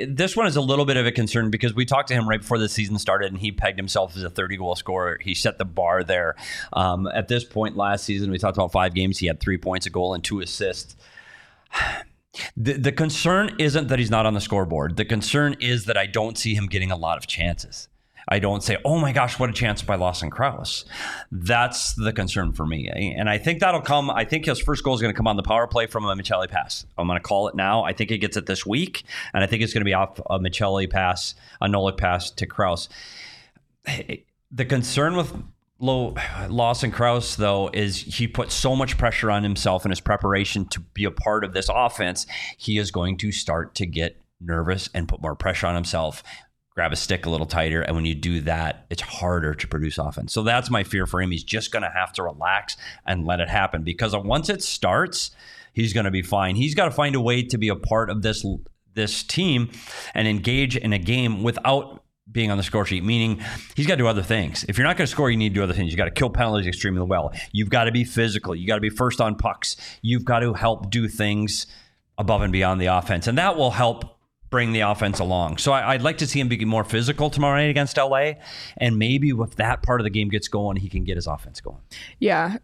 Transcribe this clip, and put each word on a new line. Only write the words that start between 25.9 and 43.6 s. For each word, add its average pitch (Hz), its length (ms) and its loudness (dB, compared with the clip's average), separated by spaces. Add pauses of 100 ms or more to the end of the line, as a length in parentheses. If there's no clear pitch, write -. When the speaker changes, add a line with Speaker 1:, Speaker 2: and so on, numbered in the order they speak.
Speaker 1:
a 98 100 0
Michelli 95 320 -2
pass. - 380 -4 (140)
I'm 87 80 0
gonna 87 140 0
call 101 260 0
it - 80 -6
now. 98 300 2
I 92 80 -2
think 104 180 -2
he 107 80 -2
gets 101 180 -2
it 92 80 -4
this 95 220 -4
week. 139 360 -2 (300)
And 98 100 2
I 98 40 2
think 110 160 2
it's 110 100 -2
gonna 107 120 2
be 95 100 2
off 95 240 0 (100)
a 95 80 0
Michelli 98 500 0
pass, 90 460 0 (260)
a 104 80 0
Nolik 98 300 2
pass 90 340 0
to - 140 -6
Crouse. 90 420 -2 (1600)
The 127 140 -2
concern 135 500 2
with 165 180 0 (460)
Lo-, 127 360 0 (340)
Lawson 120 420 2
Crouse, 120 440 2
though, 101 360 2
is 101 300 -2
he 117 260 -2
put - 240 -4
so 131 240 2
much 131 220 0
pressure 113 320 2
on 104 140 2
himself 101 420 0
in 98 60 0
his 92 100 -2
preparation 98 680 0
to - 100 -6
be 98 240 -6
a 95 80 0
part 107 320 0
of 92 100 -4
this 95 200 -2
offense. 110 520 2 (320)
He 107 200 0
is 101 140 0
going 90 280 0
to 104 120 -2
start - 440 -2